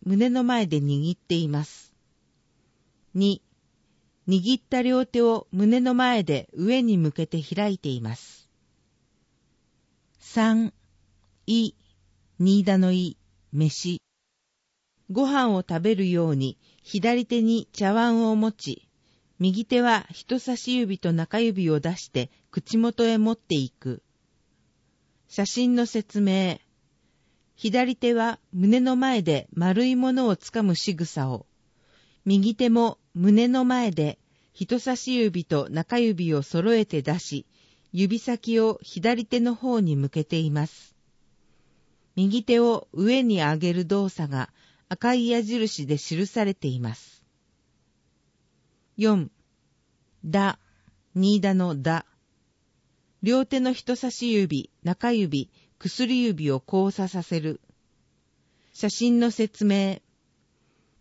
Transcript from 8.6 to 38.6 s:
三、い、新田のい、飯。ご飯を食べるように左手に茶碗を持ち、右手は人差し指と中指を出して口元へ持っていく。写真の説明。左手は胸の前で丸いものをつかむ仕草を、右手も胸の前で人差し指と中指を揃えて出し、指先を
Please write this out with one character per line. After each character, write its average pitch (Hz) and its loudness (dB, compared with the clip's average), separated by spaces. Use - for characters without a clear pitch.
三、 226 0
い、 226 0
新 190 4
田 190 2
の 185 4
い、 180 -2
飯。 156 -2
ご 247 0
飯 262 2
を 185 0
食 165 -2
べ 214 2
る 185 0
よ 170 2
う 147 0
に 131 -4
左 233 -2
手 233 0
に 226 0
茶 196 0
碗 233 2
を 220 0
持 214 0
ち、 - -12
右 190 0
手 247 2
は 233 0
人 - -6
差 247 -6
し 247 -4
指 196 -2
と 170 -2
中 165 -2
指 190 0
を 151 2
出 165 -4
し - -16
て - -4
口 - -4
元 233 2
へ 226 2
持 220 2
っ - -6
て - -6
い 131 -2
く。 - -12
写 - -4
真 247 0
の 240 2
説 208 -4
明。 190 0
左 247 0
手 240 0
は 226 -2
胸 202 4
の 254 2
前 254 0
で 156 0
丸 185 2
い 254 2
も 254 0
の 254 0
を 196 2
つ - -14
か 226 -2
む 180 2
仕 190 -4
草 151 -4
を、 123 -8
右 196 2
手 247 2
も 233 2
胸 208 4
の 254 2
前 247 0
で 151 -2
人 233 -4
差 254 -4
し 254 -4
指 190 0
と 143 -2
中 165 -2
指 180 0
を 143 0
揃 175 0
え 220 2
て 151 -4
出 151 -2
し、 - -10
指 196 0
先 226 -2
を 220 2